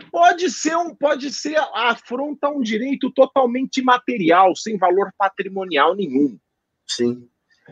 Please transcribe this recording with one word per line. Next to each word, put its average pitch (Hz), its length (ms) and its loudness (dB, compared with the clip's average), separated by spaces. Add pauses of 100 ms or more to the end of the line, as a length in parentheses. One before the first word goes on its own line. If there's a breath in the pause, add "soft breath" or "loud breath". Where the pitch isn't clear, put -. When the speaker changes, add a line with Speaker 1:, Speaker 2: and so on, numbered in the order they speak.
(100)
Speaker 1:
Pode 349 400 2
ser 311 260 -4
um, 339 180 -4
pode 285 380 -2
ser 302 240 -6
a 240 340 -2
afronta 269 560 -6
a 294 40 0
um 294 100 -6
direito 240 500 -4
totalmente 262 680 2
imaterial, 196 800 2
sem 220 220 -6
valor 185 400 2
patrimonial 185 760 0
nenhum. 143 440 -2 (480)
Speaker 2:
Sim. 120 420 -4 (440 loud breath)